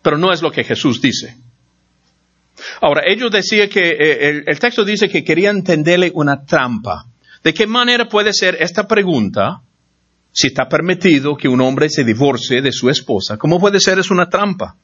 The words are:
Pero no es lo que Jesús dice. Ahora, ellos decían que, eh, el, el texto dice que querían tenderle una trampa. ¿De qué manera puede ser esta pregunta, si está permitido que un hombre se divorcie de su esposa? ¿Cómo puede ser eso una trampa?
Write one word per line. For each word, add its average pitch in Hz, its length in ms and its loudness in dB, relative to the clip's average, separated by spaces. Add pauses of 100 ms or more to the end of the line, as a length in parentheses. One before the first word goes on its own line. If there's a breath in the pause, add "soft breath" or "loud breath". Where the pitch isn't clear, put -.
Pero 151 160 0
no 180 160 2
es 156 80 -4
lo 151 100 -2
que 117 140 -4
Jesús 117 360 -2
dice. - 360 -4 (1400 loud breath)
Ahora, 147 260 2
ellos 226 240 0
decían 208 380 0
que, 185 200 2
eh, 147 400 2
el, 147 160 -4
el 147 140 -2
texto 240 240 0
dice 202 240 0
que 160 160 -2
querían 185 400 0
tenderle 175 500 2
una 143 320 -2
trampa. 120 600 -2 (360 soft breath)
¿De 160 120 0
qué 208 140 -2
manera 240 420 0
puede 208 240 0
ser 185 260 0
esta 175 260 -2
pregunta, 147 760 0 (720)
si - 140 0
está 131 200 -2
permitido 156 680 2
que 147 100 -2
un 127 140 2
hombre 135 280 2
se 147 140 -2
divorcie 123 580 0
de 135 120 -2
su 123 160 0
esposa? 107 480 -4
¿Cómo 170 240 0
puede 202 180 2
ser 190 180 2
eso 190 160 0
una 180 140 2
trampa? 190 560 -4